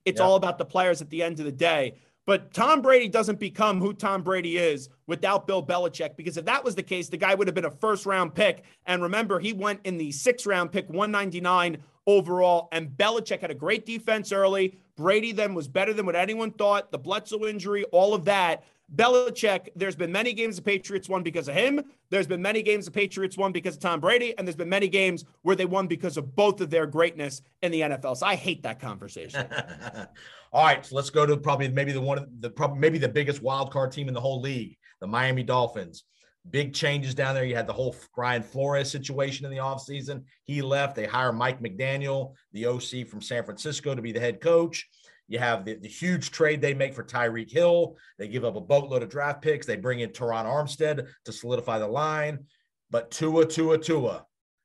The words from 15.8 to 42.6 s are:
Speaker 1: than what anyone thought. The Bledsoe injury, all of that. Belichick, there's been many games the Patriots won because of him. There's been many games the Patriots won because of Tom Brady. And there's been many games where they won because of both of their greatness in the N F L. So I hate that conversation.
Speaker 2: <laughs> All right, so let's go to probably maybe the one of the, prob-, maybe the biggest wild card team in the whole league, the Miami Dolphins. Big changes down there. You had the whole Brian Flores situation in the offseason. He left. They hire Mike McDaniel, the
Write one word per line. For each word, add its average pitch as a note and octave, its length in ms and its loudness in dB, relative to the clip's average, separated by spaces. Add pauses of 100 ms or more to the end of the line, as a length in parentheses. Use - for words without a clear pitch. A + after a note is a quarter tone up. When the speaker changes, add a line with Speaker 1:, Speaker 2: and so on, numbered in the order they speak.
Speaker 1:
than G#3 140 -2
what E3+ 100 0
anyone A3 340 0
thought. G3+ 400 2
The D3+ 80 -6
Bledsoe G#3 480 -4
injury, G3+ 460 -4
all F#3+ 220 6
of F3 100 0
that. F3+ 400 2 (320)
Belichick, A3+ 800 4
there's F#3 180 -2
been E3+ 160 -4
many A3+ 220 0
games A3 240 -4
the E3+ 60 -10
Patriots G3 480 -2
won F#3 120 -2
because E3 240 -4
of C#3 80 -4
him. C#4 280 2 (260)
There's F#3 180 0
been F3 140 -2
many G#3+ 220 0
games G3+ 240 2
the E3 40 -14
Patriots F#3+ 460 -2
won F#3+ 160 0
because F3 240 -4
of C#3+ 60 -18
Tom E3+ 180 0
Brady. A#3 360 0
And F#3 120 -6
there's D#3+ 80 -6
been E3+ 140 -4
many G3 180 2
games F#3 380 0 (160)
where F#3 120 4
they F#3 120 0
won F#3 200 0
because E3+ 300 -4
of C3 180 -6
both G3+ 280 4
of D#3 80 -4
their D#3+ 160 2
greatness D3 560 0 (200)
in F3+ 80 2
the D#3+ 120 0
N D3 100 0
F C3+ 140 -6
L. C3 80 -2
So C3 120 -4
I G3+ 80 2
hate F3 280 -4
that A2+ 180 -8
conversation. G#2 720 -10
Speaker 2:
<laughs> - 1000 -12
All D3 120 8
right, C3+ 200 6
so C3 120 -8
let's C3+ 140 -2
go D3+ 160 6
to D3 100 4
probably C#3+ 320 0
maybe C#3 240 0
the C3+ 80 -2
one C#3 160 0
of C#3+ 100 -6 (140)
the, A#2+ 80 -6
prob-, C#3 300 -2
maybe D#3+ 180 4
the C3+ 120 0
biggest C#3 340 -2
wild C3 280 -2
card C3+ 220 -2
team C#3+ 160 -8
in B2+ 60 -4
the A#2 80 -6
whole C3 180 -2
league, B2+ 380 -6 (240)
the F#2 40 -8
Miami B2+ 360 0
Dolphins. A#2 640 -2 (460)
Big C#3+ 220 -2
changes C#3+ 420 -2
down C3+ 200 -2
there. C3 100 -2
You B2 100 -2
had A#2 120 -4
the - 80 -6
whole B2+ 200 -4 (200)
Brian B2 280 -2
Flores C#3 480 -2
situation C#3 540 -4
in C#3 60 -10
the C3+ 80 -8
offseason. C3+ 640 -8 (220)
He C#3+ 180 -4
left. C#3 340 0
They A2 80 -2
hire B2 260 0
Mike B2 300 -2
McDaniel, C3+ 720 -4 (200)
the G#2+ 120 -6